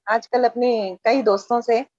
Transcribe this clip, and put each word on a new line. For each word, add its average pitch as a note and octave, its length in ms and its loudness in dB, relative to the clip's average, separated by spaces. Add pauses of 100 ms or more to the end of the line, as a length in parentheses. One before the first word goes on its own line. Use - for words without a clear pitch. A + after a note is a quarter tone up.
आजकल A#3 360 -2
अपने A#3 600 -2
कई B3+ 180 2
दोस्तों G#3+ 380 0
से। A#3 240 0 (140)